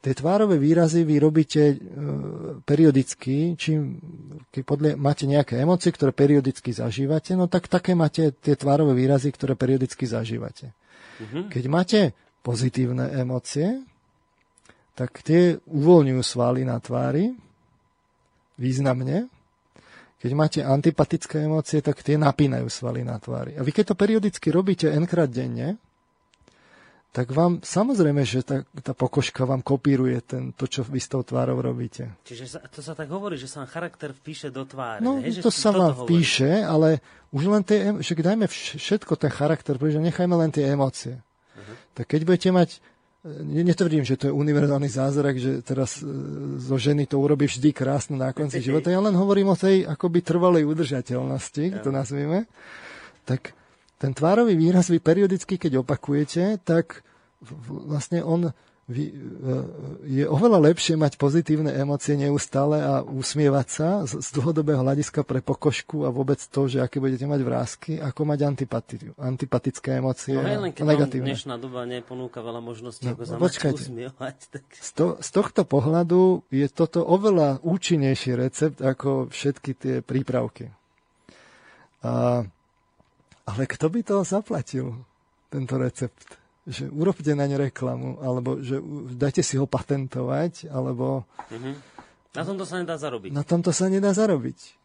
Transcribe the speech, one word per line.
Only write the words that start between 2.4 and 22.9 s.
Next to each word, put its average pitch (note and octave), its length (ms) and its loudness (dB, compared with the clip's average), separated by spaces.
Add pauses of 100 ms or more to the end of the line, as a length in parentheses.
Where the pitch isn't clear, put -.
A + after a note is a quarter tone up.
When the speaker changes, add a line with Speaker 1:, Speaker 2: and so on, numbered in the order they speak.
Speaker 1:
periodicky, C#3+ 920 4
čím, D3+ 480 -4 (480)
keď C3+ 120 -8
podľa, D3 340 2
máte C#3+ 280 0
nejaké C#3 320 2
emócie, E3+ 320 2
ktoré C#3 240 2
periodicky C#3 580 4
zažívate, C3+ 640 -2
no F#3 140 2
tak F3+ 220 0
také F3+ 260 0
máte D#3+ 400 2
tie - 180 0
tvárové C#3+ 420 4
výrazy, C3+ 360 2
ktoré C3 240 -2
periodicky C3 500 0
zažívate. A2+ 680 -6 (440)
Speaker 2:
Mhm. B2 320 -10
Speaker 1:
Keď B2+ 180 -4
máte F3+ 340 4 (420)
pozitívne B2+ 720 0
emócie, C#3+ 680 -2 (1120)
tak - 300 -8
tie E3+ 420 6
uvoľňujú D3 560 6
svaly B2 460 0
na B2 100 -2
tvári C3 560 -2 (1200)
významne. C3 760 -2 (880)
Keď B2 160 -4
máte D3+ 280 2
antipatické C#3+ 840 2
emócie, D#3 360 0
tak C#3+ 200 -2
tie D3 160 0
napínajú C#3 500 2
svaly B2 360 -6